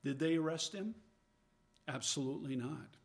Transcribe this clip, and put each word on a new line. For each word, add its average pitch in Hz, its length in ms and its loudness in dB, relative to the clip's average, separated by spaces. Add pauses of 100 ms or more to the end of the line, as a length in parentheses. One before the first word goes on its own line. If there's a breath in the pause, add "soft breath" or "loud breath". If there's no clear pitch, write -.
Did 135 140 0
they 160 180 4
arrest 160 380 0
him? 214 220 -4 (920)
Absolutely 135 680 0
not. 123 480 -6